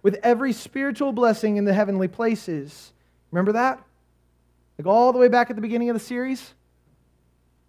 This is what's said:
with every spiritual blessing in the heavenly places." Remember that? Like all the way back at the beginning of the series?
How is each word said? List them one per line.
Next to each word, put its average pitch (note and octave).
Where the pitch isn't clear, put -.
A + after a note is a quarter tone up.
with G3+
every A#3+
spiritual C#4
blessing A3
in G#3
the G3+
heavenly G3
places." F3+
Remember F#3+
that? B3+
Like D3+
all A#3+
the B3
way B3
back A#3+
at A#3+
the G#3+
beginning A#3
of A#3
the G#3+
series? B3+